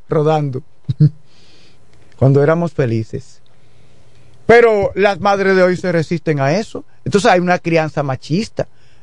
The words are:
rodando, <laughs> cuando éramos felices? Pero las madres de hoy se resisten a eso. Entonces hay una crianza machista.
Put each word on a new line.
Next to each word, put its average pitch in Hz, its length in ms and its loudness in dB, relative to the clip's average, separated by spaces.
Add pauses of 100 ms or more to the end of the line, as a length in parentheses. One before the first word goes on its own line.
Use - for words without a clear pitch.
rodando, 147 540 -2 (340)
<laughs> - 1200 -6
cuando 139 240 2
éramos 160 320 0
felices? - 680 -6 (1120)
Pero 226 440 4
las 196 260 0
madres 196 340 2
de 185 80 4
hoy 180 140 2
se 175 160 -4
resisten 160 480 -2
a 135 100 0
eso. 202 320 -6 (220)
Entonces 202 260 2
hay 185 80 4
una 180 180 0
crianza 160 460 -2
machista. 147 640 -6 (360)